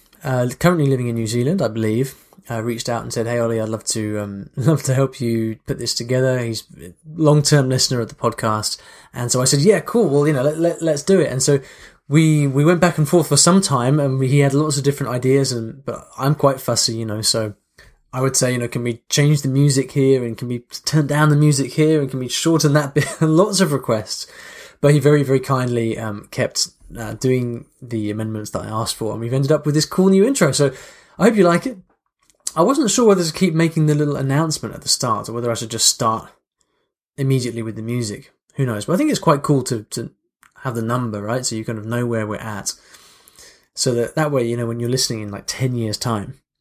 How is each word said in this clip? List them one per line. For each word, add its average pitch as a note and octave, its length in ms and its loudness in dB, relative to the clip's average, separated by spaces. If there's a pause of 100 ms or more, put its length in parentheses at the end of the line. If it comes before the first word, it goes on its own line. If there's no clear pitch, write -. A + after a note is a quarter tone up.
(220)
uh, B2+ 280 -2 (100)
currently E3+ 280 4
living B2 200 0
in A#2 80 -4
New A2+ 120 -2
Zealand, B2 340 0
I A2+ 80 0
believe, A2+ 460 -2 (340)
uh, A2+ 120 -6
reached A#2 280 -6
out A#2 140 -4
and A#2+ 100 -10
said, A#2 120 -4
"Hey, A#2+ 140 -2
Ollie, A2+ 220 -2
I'd A2 80 -4
love A2 160 -6
to, G#2+ 340 -4
um, G2+ 320 -10
<laughs> - 60 -20
love C3+ 260 2
to C3+ 100 0
help C3 280 0
you A2+ 440 -2
put - 140 -6
this A#2 140 -4
together." B2+ 460 0
He's A#2 240 -6 (180)
a E2 120 -18 (220)
long-term D3 540 4
listener B2 320 0
of G#2 80 -6
the - 60 -20
podcast. G#2+ 680 -2 (320)
And A#2+ 180 -4
so B2+ 100 2
I C3+ 40 2
said, C#3 160 2
"Yeah, F#3+ 180 6
cool. G#3 300 0
Well, C#3+ 180 4
you D#3 60 4
know, B2+ 100 0
let, D3+ 140 0
let, E3 240 0
let's D#3 220 -2
do F#3 180 4
it." C3 100 0
And B2+ 100 -2
so C#3+ 180 4 (500)
we, D3+ 360 4
we C#3 200 2
went F3 160 4
back F3 160 2
and D3+ 100 2
forth E3 220 2
for C#3+ 80 2
some F#3 240 6
time, C#3 400 2
and C3+ 180 0
we, C3 80 0
he C#3+ 120 4
had C#3 140 4
lots D3 240 0
of C3+ 60 -2
different C#3 300 -2
ideas, C3 400 2
and, A#2 320 -8
but - 200 -10 (120)
I'm C#3+ 180 0
quite C#3 240 2
fussy, A#2 360 -2
you A2+ 100 -6
know, G#2+ 160 -6
so A2 320 -2 (580)
I C3 80 -6
would C3 160 0
say, B2+ 160 2
you B2 60 -2
know, A#2+ 100 -4
"Can A#2+ 160 -6
we A#2+ 240 -6
change D3 340 2
the C3+ 60 -2
music C3+ 440 2
here? C3+ 340 2
And A2+ 120 -8
can B2 120 -8
we B2 160 -8 (180)
turn D3 240 0
down D3+ 220 2
the D3 80 4
music C#3 360 2
here? D#3 280 2
And C#3 80 -4
can C3 100 -6
we B2+ 80 -6
shorten D#3 460 2
that C#3+ 200 0
bit?" C#3+ 200 0
<laughs> - 80 -10
Lots F3 400 2
of D#3+ 100 2
requests. A2+ 560 -4 (520)
But D3 140 6
he D3 60 4
very, D3 240 4
very C3 160 2
kindly, B2 580 -2
um, A2 320 -10
kept, - 380 -4 (280)
uh, A2 180 -10
doing B2 520 -2 (160)
the A2+ 300 -6
amendments G#2+ 400 -6
that - 100 -6
I - 60 -10
asked A2 280 -6
for, A2 160 -6
and G#2+ 80 -8
we've A#2 140 -6
ended C3+ 180 2
up D3+ 140 0
with D3 80 0
this D3+ 120 0
cool F#3 240 2
new F#3+ 140 6
intro. A3+ 280 2
So C#3+ 200 2 (460)
I - 60 0
hope A3 120 4
you G3 80 6
like E3+ 220 4
it. A#3+ 140 -8 (760)
I E3 60 2
wasn't B3 300 2
sure A#3+ 160 4
whether F#3+ 160 6
to D#3+ 100 -4
keep F3 220 0
making D#3+ 320 2
the D3 80 4
little D3 200 0
announcement C3+ 600 -2
at - 80 -18
the - 40 -12
start A2 420 -2
or A2+ 40 -8
whether A#2+ 160 -4
I A2+ 60 -2
should A2+ 160 -8
just A2+ 180 0
start A2+ 400 -2 (880)
immediately B2 460 0
with A2 120 -8
the A2 60 -10
music. A#2 500 -8 (220)
Who C3+ 140 -2
knows? G#2+ 180 -6
But D#3 80 -2
I F#3+ 40 2
think D4+ 120 0
it's A3+ 100 0
quite C#3+ 220 2
cool C#3 220 0
to, A2+ 180 -6
to - 300 -12 (480)
have B2 160 -8
the A2+ 80 -4
number, A2+ 400 -4
right? B2 200 -4
So A#2 120 -6
you A2 100 -8
kind A2+ 140 -6
of G#2+ 80 -12
know A#2+ 180 -2
where A2+ 220 -2
we're G#2 80 -6
at. - 380 -10 (1000)
So B2+ 220 -2
that, A#2 180 -2
that D3+ 180 0
way, B2 160 0
you A#2 80 -4
know, A#2+ 120 -4
when A#2 120 -6
you're A#2+ 120 -4
listening A#2 320 -2
in, G#2 80 -10
like, G2+ 160 -12
ten B2+ 260 -4
years' A2 240 -4
time, A2+ 420 -6 (220)